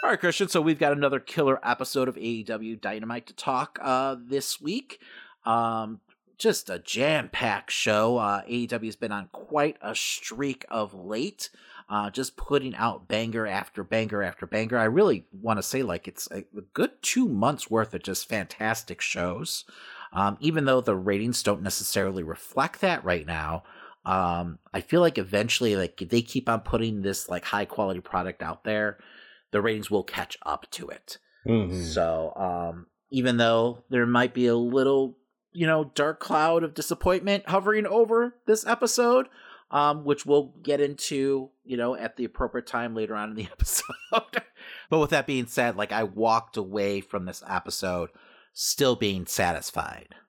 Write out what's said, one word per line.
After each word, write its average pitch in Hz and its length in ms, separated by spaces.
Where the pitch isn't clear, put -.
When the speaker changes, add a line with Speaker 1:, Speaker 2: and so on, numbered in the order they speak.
Speaker 1:
All 269 60
right, 202 100
Christian, 180 280
so 170 120
we've 151 180
got 147 140
another 143 260
killer 135 480
episode 127 420
of 123 80
A - 40
E 113 240
W 110 320
Dynamite 110 520
to - 60
talk, - 480
uh, 131 380
this 131 400
week. 196 400
Um, 113 540
just - 300
a 90 100
jam-packed 120 920
show. 113 480
Uh, 101 280
A - 40
E 120 160
W 113 220
has 104 80
been 107 160
on 101 200
quite 147 480
a - 140
streak - 720
of 107 240
late, 101 560
uh, 104 220
just - 260
putting 131 380
out 113 340
banger 110 380
after 101 380
banger 107 400
after 90 200
banger. 110 320
I 113 80
really 131 480
wanna 104 300
say, 131 220
like, 87 240
it's - 240
a, 92 60
a 98 40
good - 260
two 247 280
months 127 420
worth 110 240
of 87 80
just - 260
fantastic 110 720
shows. 87 640
Um, 101 280
even 156 260
though 131 160
the 107 140
ratings 104 480
don't 98 180
necessarily 95 640
reflect - 560
that 175 240
right 87 220
now, 80 360
um, 87 540
I 95 60
feel 170 200
like 165 160
eventually, 104 600
like, 92 260
if 85 80
they 117 120
keep 127 260
on 113 120
putting 110 420
this, 98 280
like, 87 160
high 104 200
quality 95 340
product 90 420
out 82 220
there, 107 340
the 104 100
ratings 107 280
will 101 120
catch - 420
up - 280
to - 160
it. - 300
Speaker 2:
Mm-hmm. 90 380
Speaker 1:
So, 80 520
um, 87 500
even 123 260
though 117 540
there 120 160
might 123 280
be 123 120
a 117 100
little, 131 600
you 170 140
know, 156 180
dark 151 260
cloud 165 420
of 156 120
disappointment 185 760
hovering 202 380
over 226 480
this 214 200
episode, 240 600
um, 147 340
which 143 220
we'll 143 360
get 143 180
into, 139 680
you 127 140
know, 123 160
at - 220
the 123 80
appropriate 120 420
time 117 280
later 110 200
on 107 160
in 107 60
the 107 80
<laughs> - 80
episode. - 880
But 160 80
with 147 120
that 143 160
being 127 200
said, 120 300
like, 101 160
I 110 100
walked 110 560
away 101 420
from 95 240
this 90 240
episode 90 600
still 131 420
being 95 300
satisfied. - 880